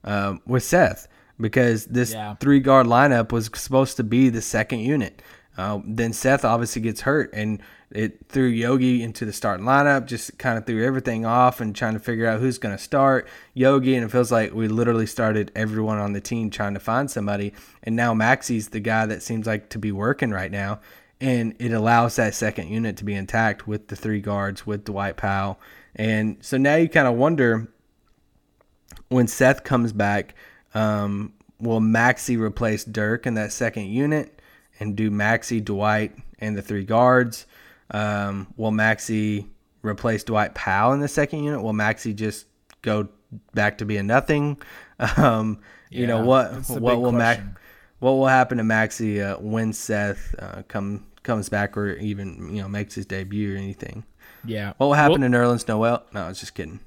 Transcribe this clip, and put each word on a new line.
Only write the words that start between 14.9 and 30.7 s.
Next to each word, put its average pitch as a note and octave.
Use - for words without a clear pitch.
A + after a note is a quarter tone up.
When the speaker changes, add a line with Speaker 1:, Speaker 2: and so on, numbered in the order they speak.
Speaker 1:
started A2
everyone G#2+
on G2+
the G2+
team A2+
trying G2+
to G2
find C3+
somebody, G2+
and A2+
now A#2
Maxi's A2+
the G#2+
guy A2
that G#2+
seems A2+
like A2
to A2
be G#2
working A2
right F#2+
now, G2+
and A#2+
it A#2+
allows A#2
that A2
second G#2+
unit A2
to G#2
be G2+
intact G#2
with G#2+
the G2+
three G#2+
guards, G2
with G#2
Dwight G2
Powell. G2
And G#2+
so -
now C#3
you E3
kinda C#3
wonder, A#2+
when B2
Seth C3+
comes A#2
back, G2+